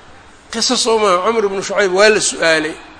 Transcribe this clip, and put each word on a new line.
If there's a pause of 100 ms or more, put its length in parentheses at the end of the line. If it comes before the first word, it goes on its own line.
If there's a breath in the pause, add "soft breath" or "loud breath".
(520)
Qiso
soo
maaha.
Camr
ibnu
Shucayb
waa
la
su'aalay (260)